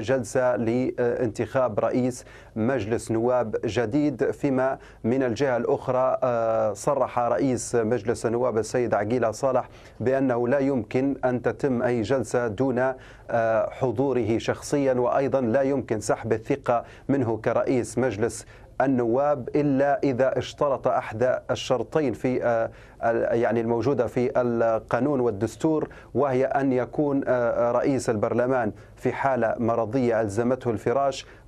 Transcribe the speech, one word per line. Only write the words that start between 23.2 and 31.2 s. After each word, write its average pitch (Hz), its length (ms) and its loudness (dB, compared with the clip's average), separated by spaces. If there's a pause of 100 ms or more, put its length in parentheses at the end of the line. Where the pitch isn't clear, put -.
يعني 117 220 2
الموجودة 117 460 0
في 123 340 0
القانون 120 800 0
والدستور، 151 680 0 (260)
وهي 131 300 2
أن 135 280 0
يكون، 135 540 0
آه، 120 460 2
رئيس 123 380 0
البرلمان 117 640 0 (240)
في 123 160 -2
حالة 120 460 0
مرضية 113 600 0
ألزمته 120 500 -2
الفراش 131 560 -2 (220)